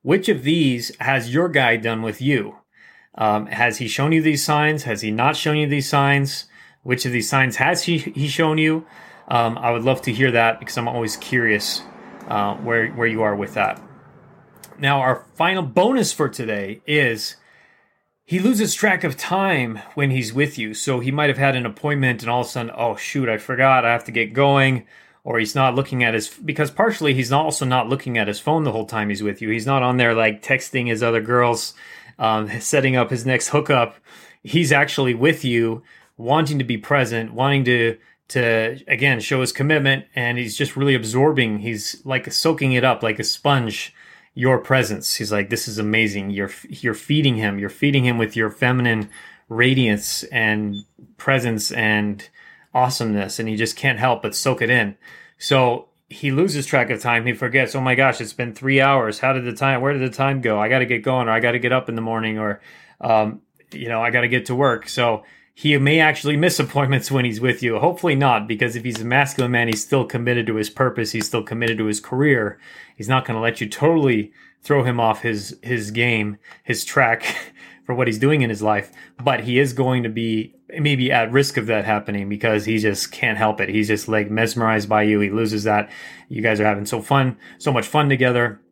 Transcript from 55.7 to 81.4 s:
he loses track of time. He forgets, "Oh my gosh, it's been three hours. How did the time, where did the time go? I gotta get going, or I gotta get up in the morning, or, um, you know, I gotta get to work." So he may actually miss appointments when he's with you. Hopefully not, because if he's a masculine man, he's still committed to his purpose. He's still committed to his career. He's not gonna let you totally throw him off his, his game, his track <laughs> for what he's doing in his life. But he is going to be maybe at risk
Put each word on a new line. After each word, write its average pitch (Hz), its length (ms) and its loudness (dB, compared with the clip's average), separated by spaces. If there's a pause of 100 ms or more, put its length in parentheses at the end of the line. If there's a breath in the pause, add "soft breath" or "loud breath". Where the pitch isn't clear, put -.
he 143 220 -4
loses 147 340 0
track 127 240 2
of 113 120 -4
time. 117 240 0
He 123 80 0
forgets, 123 400 -2
"Oh 135 80 -2
my 127 140 2
gosh, 131 260 2
it's 107 120 -10
been 120 200 -6
three 135 260 0
hours. 131 400 2
How 131 140 0
did 127 120 -2
the 120 80 -6
time, 135 280 0
where 139 120 0
did 135 80 -2
the 127 140 -4
time 135 260 0
go? 110 180 0
I 110 100 0
gotta 127 160 2
get 117 160 -2
going, 127 260 0
or 110 40 0
I 113 80 2
gotta 120 200 0
get 123 120 0
up 127 180 0
in 117 60 -6
the 113 60 -4
morning, 110 360 -4
or, 104 240 -4 (400 loud breath)
um, 110 400 2 (300)
you 131 180 -10
know, 113 120 -2
I 117 100 0
gotta 120 160 2
get 123 180 0
to 123 100 -4
work." 127 320 0
So 117 360 0 (320 soft breath)
he 147 220 2
may 143 220 4
actually 151 380 2
miss 165 220 2
appointments 135 520 0
when 131 140 2
he's 113 160 -4
with 123 220 0
you. 113 160 0
Hopefully 170 360 2
not, 123 320 2
because 117 280 -2
if 113 100 -8
he's 113 160 -6
a 110 40 -6
masculine 127 460 2
man, 120 160 2
he's 113 160 -2
still 131 220 2
committed 120 420 -2
to 113 80 -2
his 107 140 -2
purpose. 123 420 -2
He's 113 160 -4
still 113 160 -2
committed 117 360 -2
to 110 60 0
his 107 140 -2
career. 127 600 0 (360 loud breath)
He's 107 140 -8
not 131 160 2
gonna 113 160 -4
let 113 180 -2
you 110 80 -4
totally 135 640 2 (300 soft breath)
throw 143 220 2
him 120 160 0
off 110 220 2
his, 107 420 -6
his 113 280 -4
game, 110 460 0 (260 loud breath)
his - 220 -4
track 117 380 0
<laughs> - 640 -12
for 127 100 -4
what 123 120 2
he's 107 120 -2
doing 139 220 4
in 117 80 0
his 104 120 -4
life. 107 300 0 (300 loud breath)
But 123 200 0
he 123 160 0
is 135 160 2
going 127 300 0
to 117 60 -2
be 110 460 -4 (240)
maybe 139 320 0
at 117 200 2
risk 139 260 2